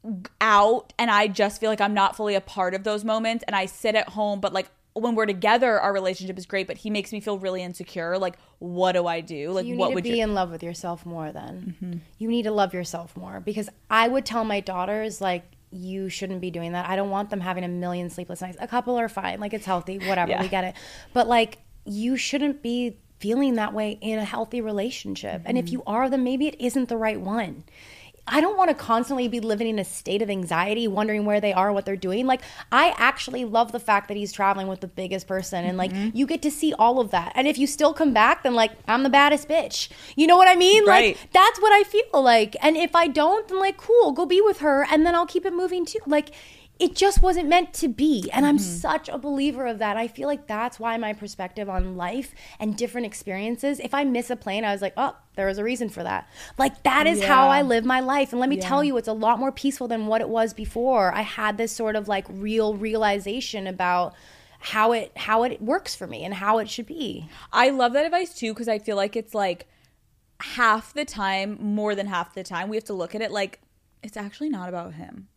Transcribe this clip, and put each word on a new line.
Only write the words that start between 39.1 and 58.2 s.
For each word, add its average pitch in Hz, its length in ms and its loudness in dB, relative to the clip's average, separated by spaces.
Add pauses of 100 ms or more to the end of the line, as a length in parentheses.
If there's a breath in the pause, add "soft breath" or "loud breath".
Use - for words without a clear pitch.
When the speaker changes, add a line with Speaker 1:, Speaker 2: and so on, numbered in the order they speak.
Speaker 2:
baddest 285 360 6
bitch. - 440 -2 (260 loud breath)
You 311 100 6
know 349 120 10
what 370 100 12
I 370 60 10
mean? 392 320 8
Speaker 1:
Right. 226 320 8
Speaker 2:
Like, - 160 -20
that's 381 260 8
what 415 120 6
I 403 100 8
feel 415 400 2
like. 226 400 6
And 311 160 4
if 339 180 0
I 339 120 6
don't, 320 380 2
then, 381 140 -4
like, 392 160 0
cool, 440 360 6
go 320 120 0
be 359 160 4
with 415 200 4
her, 285 300 4
and 311 140 6
then 339 100 4
I'll 339 120 2
keep - 180 -4
it 381 80 -2
moving 349 320 -2
too. - 220 -8
Like, 294 240 0 (500 loud breath)
it 349 160 2
just 392 260 6
wasn't 359 260 4
meant 349 240 4
to - 140 -4
be. 254 460 0
And - 120 2
I'm 294 120 6
Speaker 1:
Mm-hmm. 202 80 2 (160)
Speaker 2:
such - 280 -2
a - 80 -8
believer 277 480 -2
of 226 140 -4
that. 208 180 -2
I 233 120 -4
feel 269 180 -8
like 285 220 -4
that's 220 320 -6
why 226 160 -4
my 220 160 -4
perspective 202 560 -10
on 185 280 -4
life 185 380 -6 (240 loud breath)
and 214 180 -4
different 240 300 -6
experiences, 220 720 -6
if 247 160 -6
I 285 80 0
miss 247 260 0
a 247 60 -4
plane, 214 300 -4
I 208 80 0
was 196 100 -4
like, 196 140 -4
"Oh, 262 180 -2 (220)
there 196 100 -2
was 196 120 -2
a 208 40 -4
reason 233 260 -4
for 175 140 -10
that." - 240 -6 (320 loud breath)
Like, 269 240 0
that 277 240 2
is - 160 2
how 277 240 6
Speaker 1:
Yeah. 277 120 6
Speaker 2:
I 294 40 4
live 233 220 2
my 254 160 2
life. 269 320 0